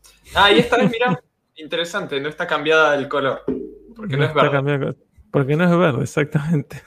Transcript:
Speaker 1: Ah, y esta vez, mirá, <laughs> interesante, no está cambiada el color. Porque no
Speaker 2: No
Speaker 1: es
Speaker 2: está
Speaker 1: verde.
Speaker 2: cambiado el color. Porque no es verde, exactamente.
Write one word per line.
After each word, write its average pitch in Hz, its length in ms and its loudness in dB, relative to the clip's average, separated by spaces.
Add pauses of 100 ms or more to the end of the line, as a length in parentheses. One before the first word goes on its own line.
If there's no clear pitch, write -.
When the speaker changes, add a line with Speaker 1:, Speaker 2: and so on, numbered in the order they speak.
(340)
Speaker 1:
Ah, 196 160 4
y 208 100 4
esta - 180 0
vez, 233 120 2
mirá, 240 300 -2 (200)
<laughs> - 180 -20
interesante, 160 640 -6
no 147 80 -6
está 175 180 -8
cambiada 156 480 2
el 135 140 -2
color. 135 340 -2 (540)
Porque 214 180 -8
no 139 40 0
Speaker 2:
No 147 40 2
Speaker 1:
es 160 60 0
Speaker 2:
está 147 140 2
Speaker 1:
verde. 143 120 2
Speaker 2:
cambiado 143 200 0
el 139 40 -2 (160)
color. - 120 -20 (220)
Porque 143 280 0
no 170 80 2
es 170 120 4
verde, 156 260 2
exactamente. 147 840 -2